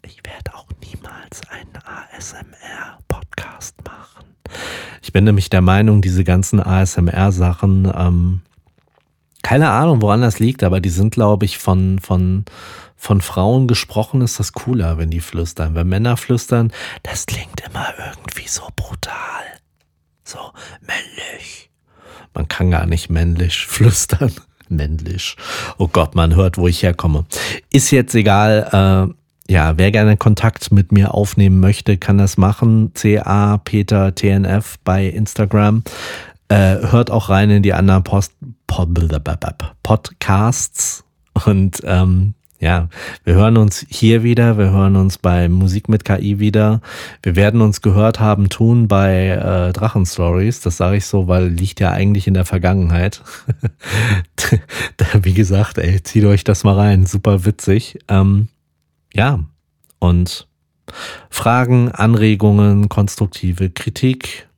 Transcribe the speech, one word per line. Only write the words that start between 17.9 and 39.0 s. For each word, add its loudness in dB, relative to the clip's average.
irgendwie -16
so -10
brutal. -10
So -20
männlich. -14
Man -6
kann -2
gar 0
nicht -4
männlich 0
<laughs> -8
flüstern. 2
Männlich. -6
Oh 0
Gott, 0
man 2
hört, 2
wo 0
ich 0
herkomme. 0
Ist 2
jetzt 2
egal, 2
äh, -
ja, 2
wer 4
gerne 4
Kontakt 0
mit 4
mir 2
aufnehmen 2
möchte, 2
kann 0
das 2
machen. 2
C 0
A 0
Peter 0
T 0
N 2
F -4
bei 0
Instagram. 0
Äh, 4
hört 2
auch -2
rein 4
in 4
die 2
anderen 4
Post-, -2
Pod-, -2